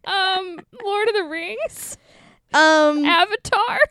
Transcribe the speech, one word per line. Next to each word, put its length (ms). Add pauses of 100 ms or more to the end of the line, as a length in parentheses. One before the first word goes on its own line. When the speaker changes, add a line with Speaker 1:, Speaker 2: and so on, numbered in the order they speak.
Speaker 1:
Um, 520 (240)
Lord 240
of 80
the 80
Rings? 720 (560)
Speaker 2:
Um, 520
Speaker 1:
Avatar? 720 (120)